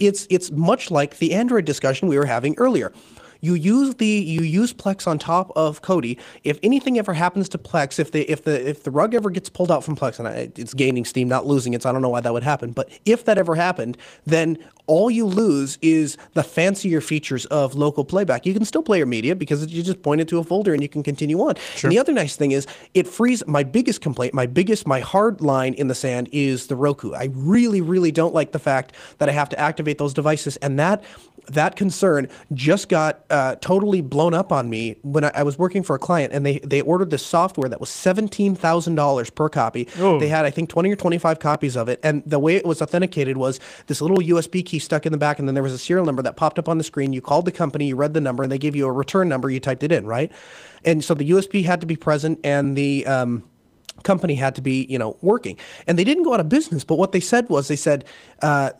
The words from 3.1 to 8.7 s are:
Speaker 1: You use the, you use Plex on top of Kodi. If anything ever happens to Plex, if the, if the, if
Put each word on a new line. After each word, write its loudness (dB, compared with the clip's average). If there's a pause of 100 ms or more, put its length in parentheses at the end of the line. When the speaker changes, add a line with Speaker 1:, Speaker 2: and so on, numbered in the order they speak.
Speaker 1:
You 0
use 2
the, 0
you 0
use 2
Plex -4
on 0
top 0
of 0
Kodi. -2 (280)
If -2
anything 2
ever -2
happens 0
to -8
Plex, -2
if -2
the, 2 (100)
if -4
the, 0
if -8